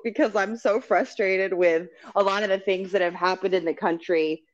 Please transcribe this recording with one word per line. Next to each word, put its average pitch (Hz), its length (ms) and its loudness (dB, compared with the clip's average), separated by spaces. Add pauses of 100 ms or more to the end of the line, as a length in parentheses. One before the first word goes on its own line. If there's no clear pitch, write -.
because 226 320 0
I'm 208 200 -2
so 226 240 0
frustrated 190 720 0
with 175 360 2 (260)
a 202 80 2
lot 196 220 0
of 208 40 -2
the 196 120 0
things 190 320 -2
that 190 100 2
have 175 120 -2
happened 185 400 0
in 175 100 0
the 160 100 -2
country 165 800 -2